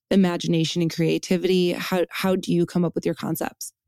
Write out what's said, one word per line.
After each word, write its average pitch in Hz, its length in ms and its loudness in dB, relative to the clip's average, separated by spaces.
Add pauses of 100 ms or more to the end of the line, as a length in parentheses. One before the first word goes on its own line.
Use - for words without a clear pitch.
(120)
imagination 175 680 2
and 165 120 0
creativity? 175 800 2
How, 180 360 -2
how 190 260 0
do - 180 -4
you 170 120 2
come 175 200 0
up 165 100 -4
with - 100 -4
your 170 100 -2
concepts? - 560 -6 (160)